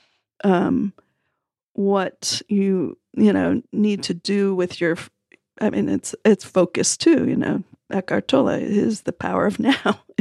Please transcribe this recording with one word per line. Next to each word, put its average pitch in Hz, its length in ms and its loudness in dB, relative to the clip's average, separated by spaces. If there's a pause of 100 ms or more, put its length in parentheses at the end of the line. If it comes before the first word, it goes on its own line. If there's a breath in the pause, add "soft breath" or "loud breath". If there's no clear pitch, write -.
(440 soft breath)
um, 185 500 0 (800 soft breath)
what - 760 -2
you, 190 480 0 (180)
you 214 160 6
know, 190 300 0 (100)
need 202 320 0
to 185 100 -4
do 196 420 -2
with 180 260 -4
your 170 120 0
f-, - 160 -10 (520)
I 214 80 0
mean, - 200 -2
it's, - 260 -4 (100)
it's 190 180 4
focus - 540 0
too, 294 300 4
you - 80 0
know. - 280 -2 (280)
Eckhart 202 360 -2
Tolle 262 220 2
is 214 520 -2
The - 120 -6
Power 185 320 -2
of 202 140 -2
<laughs> - 0 -
Now, - 420 0 (200)